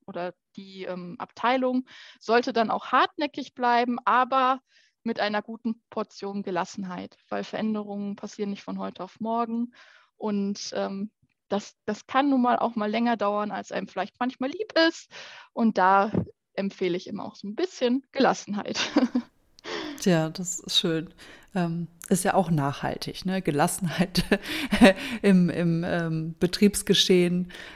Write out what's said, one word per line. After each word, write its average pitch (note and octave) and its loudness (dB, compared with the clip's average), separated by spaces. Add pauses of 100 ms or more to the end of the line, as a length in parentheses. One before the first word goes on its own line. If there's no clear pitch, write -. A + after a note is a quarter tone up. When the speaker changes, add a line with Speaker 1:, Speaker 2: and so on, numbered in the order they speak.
Speaker 1:
oder F3+ -8 (220)
die, F#3+ -12
ähm, F3+ -8
Abteilung B3+ 0 (340)
sollte A#3+ 2
dann A3 2
auch - -4
hartnäckig D4 0
bleiben, A#3+ 2
aber B3+ 2 (420)
mit A3+ -4
einer G#3 0
guten A3+ -6
Portion G3+ -6
Gelassenheit, F#3 -6 (120)
weil G3+ -4
Veränderungen G3+ -4
passieren G#3 -8
nicht G3+ -10
von G3 -8
heute F#3+ -8
auf - -16
morgen A#3 -2 (420)
und, G3+ -4
ähm, G3 -4 (380)
das, G3+ -4 (100)
das G#3+ -6
kann C#4 2
nun C4 4
mal A#3+ 4
auch A#3 0
mal G#3 -2
länger A#3 2
dauern, G#3 0
als G3+ -8
einem G3 -4
vielleicht - -8
manchmal B3+ -2
lieb G4+ -8 (160)
ist - -8 (440)
und A3+ 2
da G3 6 (460)
empfehle F#3+ -2
ich F#3+ -10
immer - -10
auch - -12
so - -12
ein G#3 -8
bisschen C4+ 0
Gelassenheit. - 0 (160)
<laughs> B3+ 0 (680)
Speaker 2:
Tja, D#3+ 4
das F3 -8
ist - -2
schön. D#3+ -2 (460)
Ähm, E3+ 0 (220)
ist F#3 4
ja G3 2
auch E3+ 4
nachhaltig, - -2
ne? F#3+ -2
Gelassenheit E3+ 0 (500)
<laughs> A3+ 2
im, F#3 6
im, E3+ 0
ähm, D#3+ -2
Betriebsgeschehen, F3+ 4 (240)